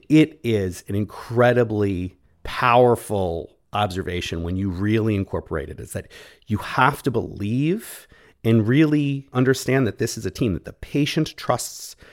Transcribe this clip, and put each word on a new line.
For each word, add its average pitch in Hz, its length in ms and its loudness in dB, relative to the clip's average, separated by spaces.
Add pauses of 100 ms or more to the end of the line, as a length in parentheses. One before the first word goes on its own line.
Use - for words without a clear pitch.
it 151 360 4
is 101 440 -2
an 101 80 -4
incredibly 107 1200 0 (280)
powerful 113 1120 2 (160)
observation 90 680 -4
when 87 120 -4
you 98 140 -2
really 107 460 0
incorporate 82 540 -6
it, - 100 -14
is - 140 -14
that - 140 -10 (400)
you 107 120 -2
have - 440 0
to 131 80 0
believe 123 960 -4 (360)
and 113 240 4
really 143 640 2
understand 131 520 2
that 98 120 -4
this 113 200 -4
is 110 80 -8
a 92 60 -4
team, 107 220 -2
that 76 120 -6
the - 80 -14
patient - 600 -2
trusts - 600 -6 (180)